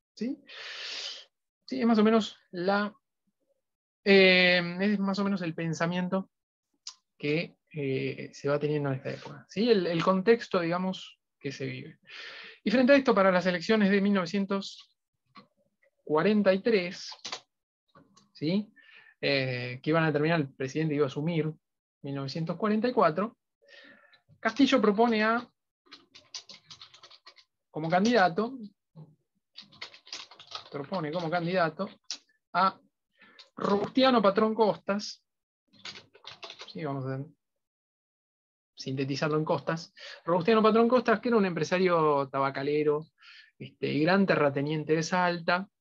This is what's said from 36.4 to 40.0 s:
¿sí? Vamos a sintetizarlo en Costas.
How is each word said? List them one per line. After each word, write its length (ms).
¿sí? 160
Vamos 220
a 180
sintetizarlo 600
en 80
Costas. 480